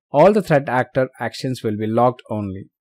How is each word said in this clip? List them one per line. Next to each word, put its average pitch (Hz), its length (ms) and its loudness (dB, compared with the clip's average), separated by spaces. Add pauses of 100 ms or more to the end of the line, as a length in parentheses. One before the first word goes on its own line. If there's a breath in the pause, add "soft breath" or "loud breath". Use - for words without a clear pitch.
(100)
All 170 220 6
the 208 100 0
threat 143 260 0
actor 127 400 -2 (120)
actions 123 420 -6
will 107 140 -2
be 107 100 -4
logged 120 340 0 (100)
only. 98 400 -8 (240)